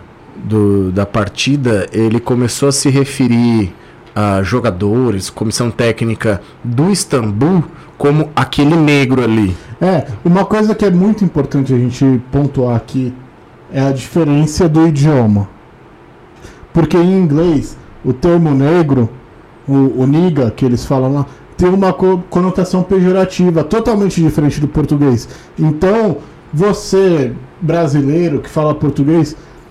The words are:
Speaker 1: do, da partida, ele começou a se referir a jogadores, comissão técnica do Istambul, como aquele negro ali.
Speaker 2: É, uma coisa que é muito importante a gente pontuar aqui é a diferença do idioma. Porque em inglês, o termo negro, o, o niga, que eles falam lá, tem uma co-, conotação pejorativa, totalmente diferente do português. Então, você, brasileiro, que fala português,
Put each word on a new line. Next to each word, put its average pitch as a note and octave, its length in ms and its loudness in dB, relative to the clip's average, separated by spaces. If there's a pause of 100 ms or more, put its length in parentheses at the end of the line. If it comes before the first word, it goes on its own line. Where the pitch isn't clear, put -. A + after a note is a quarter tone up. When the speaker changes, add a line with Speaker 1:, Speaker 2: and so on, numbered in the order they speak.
(340)
Speaker 1:
do, G2+ 560 0
da G2 160 -2
partida, A2 840 -2
ele A2+ 260 0
começou B2 500 -2
a C#3 40 0
se C#3+ 180 0
referir A#2+ 840 0 (400)
a G2+ 300 0
jogadores, G#2 880 -2
comissão A2+ 400 -4
técnica A2+ 680 -2 (240)
do B2+ 260 0
Istambul, C#3 720 0 (340)
como D3+ 380 0
aquele D#3 400 0
negro C#3 480 2
ali. A2 340 0 (240)
Speaker 2:
É, E3+ 260 0 (180)
uma F#3 200 2
coisa G#3+ 300 0
que - 100 -2
é G3+ 60 2
muito F#3+ 340 2
importante C3+ 480 -2
a B2+ 60 2
gente B2 420 0 (120)
pontuar C3+ 440 0
aqui B2+ 380 -6 (580)
é C#3 100 -4
a C#3 80 0
diferença D3+ 800 0
do D#3+ 180 4
idioma. C3+ 640 2 (1200)
Porque E3 240 0
em F3+ 220 4
inglês, D#3+ 580 0 (280)
o C3 80 0
termo E3+ 420 2
negro, C#3 540 2 (580)
o, C3+ 360 2
o B2+ 40 2
niga, C#3+ 480 0
que - 100 -2
eles A#2+ 200 0
falam C3+ 280 0
lá, C#3+ 140 -2 (300)
tem F3+ 120 2
uma F#3+ 240 2
co-, F#3 380 0
conotação F#3 520 0
pejorativa, F#3 840 0
totalmente G#3 580 0
diferente D3+ 380 0
do D3 80 0
português. C#3+ 600 0 (300)
Então, F#3 600 0 (340)
você, F#3 800 0 (280)
brasileiro, D3+ 800 0
que - 80 -12
fala D3+ 260 -2
português, D3+ 600 0 (360)